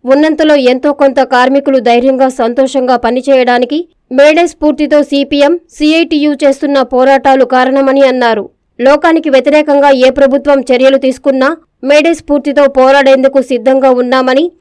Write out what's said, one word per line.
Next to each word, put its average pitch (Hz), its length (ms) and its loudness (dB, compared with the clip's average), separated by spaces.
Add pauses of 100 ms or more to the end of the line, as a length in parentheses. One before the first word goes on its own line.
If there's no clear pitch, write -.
(140)
ఉన్నంతలో 311 420 0 (180)
ఎంతో 262 160 -2 (100)
కొంత 269 200 0 (140)
కార్మికులు 269 540 0
ధైర్యంగా, 262 400 0 (140)
సంతోషంగా 254 640 -2
పనిచేయడానికి 247 720 -2 (400)
మేడే 311 320 2
స్ఫూర్తితో 294 480 -2 (120)
సీపీఎం, 285 440 0 (220)
సీఐటీయూ 302 560 0 (100)
చేస్తున్న 277 340 -2 (160)
పోరాటాలు 269 600 2
కారణమని 269 560 0
అన్నారు. 233 340 -2 (420)
లోకానికి 311 480 0
వ్యతిరేకంగా 285 560 2 (160)
ఏ 262 120 2
ప్రభుత్వం 277 420 0 (100)
చర్యలు 262 340 2
తీసుకున్నా 262 440 -2 (420)
మేడే 302 280 2
స్ఫూర్తితో 285 460 -2 (120)
పోరాడేందుకు 269 720 2
సిద్ధంగా 262 420 0 (120)
ఉన్నామని 262 420 -2 (160)